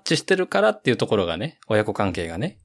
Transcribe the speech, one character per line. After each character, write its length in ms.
チ 140
し 40
て 140
る 120
か 140
ら 80
っ 120
て 80
い 40
う 40
と 100
こ 100
ろ 80
が 120
ね、 300
親 180
子 80
関 200
係 140
が 100
ね。 280